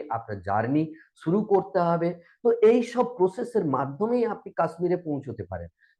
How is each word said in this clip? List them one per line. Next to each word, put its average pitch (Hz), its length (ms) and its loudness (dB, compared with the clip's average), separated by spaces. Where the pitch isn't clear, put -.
আপনার 110 320 -8
জার্নি 117 520 0
শুরু 196 280 0
করতে 190 360 0
হবে। 170 300 2
তো 240 80 4
এই 233 320 6
সব 240 340 -2
প্রসেসের 185 480 0
মাধ্যমেই 147 600 0
আপনি - 280 -6
কাশ্মীরে 175 440 0
পৌঁছতে 139 460 -8
পারেন, 90 240 -10